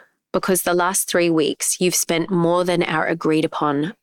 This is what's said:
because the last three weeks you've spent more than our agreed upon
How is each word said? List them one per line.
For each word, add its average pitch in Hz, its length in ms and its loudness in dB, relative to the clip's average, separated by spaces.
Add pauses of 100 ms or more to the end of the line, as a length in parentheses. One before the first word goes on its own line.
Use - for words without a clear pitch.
(320)
because 185 300 0
the 180 120 0
last 180 360 0
three 175 200 2
weeks - 520 0
you've 180 240 0
spent 170 240 -2
more 175 340 2
than 175 180 0
our 160 240 -2
agreed 160 380 0
upon 151 600 -2